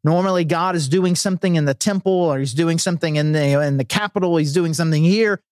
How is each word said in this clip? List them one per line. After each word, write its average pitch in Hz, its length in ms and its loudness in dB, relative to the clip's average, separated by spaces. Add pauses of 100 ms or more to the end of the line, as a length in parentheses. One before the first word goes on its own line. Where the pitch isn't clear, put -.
Normally, 180 400 2
God 175 320 0
is 143 140 -4
doing 180 260 2
something 185 400 -2
in 151 100 2
the 139 100 0
temple, 190 360 -2
or 165 280 0
he's 135 160 -4
doing 165 240 0
something 165 360 -2
in 151 160 0
the, 143 300 2
in 139 160 0
the 135 80 -2
capital, 190 500 -2
he's 151 160 0
doing 165 220 0
something 160 300 0
here, 208 360 2 (120)